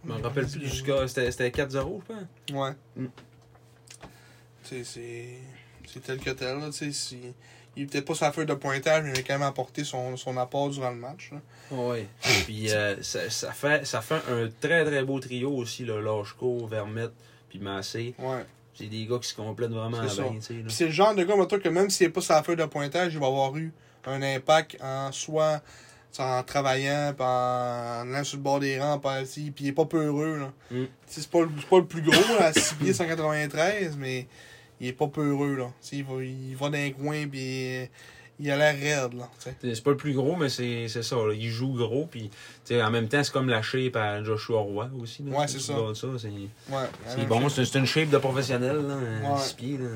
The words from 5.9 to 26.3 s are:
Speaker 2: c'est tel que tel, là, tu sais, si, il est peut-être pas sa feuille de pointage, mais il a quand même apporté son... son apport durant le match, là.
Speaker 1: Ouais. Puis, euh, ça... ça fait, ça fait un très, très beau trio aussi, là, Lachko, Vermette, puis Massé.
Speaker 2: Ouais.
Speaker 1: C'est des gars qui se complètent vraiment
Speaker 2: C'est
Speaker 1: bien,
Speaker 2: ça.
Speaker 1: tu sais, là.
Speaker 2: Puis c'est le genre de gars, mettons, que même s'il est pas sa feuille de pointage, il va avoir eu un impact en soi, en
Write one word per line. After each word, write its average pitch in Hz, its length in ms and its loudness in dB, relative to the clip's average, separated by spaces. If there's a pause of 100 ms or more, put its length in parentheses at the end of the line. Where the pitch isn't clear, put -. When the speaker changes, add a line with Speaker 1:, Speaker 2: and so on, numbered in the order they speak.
Speaker 2:
c'est 127 120 -16
tel 135 160 -6
que 135 120 -4
tel, 131 280 -4
là, 151 80 -6
tu 147 60 -8
sais, 147 200 -6
si, 131 260 -8 (580)
il 143 80 -6
est - 20 -8
peut-être 143 180 -4
pas 170 100 -2
sa 151 180 2
feuille 160 140 -2
de 147 80 0
pointage, 139 500 2
mais 139 100 -4
il 127 40 2
a 131 40 0
quand 139 160 -2
même 143 100 0
apporté 135 360 -6
son... 127 320 -6
son 127 200 -6
apport 139 340 -2
durant 127 200 -4
le 123 60 -10
match, 127 360 -14
là. 151 60 -12 (380)
Speaker 1:
Ouais. 120 300 -2 (380)
Puis, 107 260 -4
euh, 104 320 0
ça... 92 280 -6
ça - 220 -6
fait, 143 340 0
ça 120 160 -2
fait 156 180 -2 (100)
un 117 180 0 (120)
très, 156 240 4
très 147 200 2
beau 135 160 -2
trio 123 320 -4
aussi, 123 340 -6
là, 107 140 -2
Lachko, 110 680 -2
Vermette, 110 460 -4 (360)
puis - 120 -16
Massé. 98 580 -6
Speaker 2:
Ouais. 127 260 -4 (300)
Speaker 1:
C'est 110 120 -14
des 110 200 -6
gars 123 120 0
qui - 100 -6
se - 60 -6
complètent 110 360 -4
vraiment 113 260 -4 (120)
Speaker 2:
C'est - 140 -2
Speaker 1:
bien, - 20 0
Speaker 2:
ça. 123 100 -2
Speaker 1:
tu 110 80 -8
sais, 117 120 -10
là. 117 120 -8
Speaker 2:
Puis 110 80 -6
c'est 170 120 4
le 160 60 0
genre 202 220 6
de 185 100 2
gars, 202 120 4
mettons, 196 220 4
que 180 100 0
même 185 220 4
s'il 180 160 6
est 160 40 4
pas 180 120 -2
sa 156 200 6
feuille 170 140 0
de 160 80 2
pointage, 151 500 0
il 151 60 -4
va 135 60 2
avoir 135 300 2
eu 160 160 -6 (340)
un 135 160 -4
impact 139 600 4
en 135 300 -4
soi, 156 480 2 (580)
en 127 240 0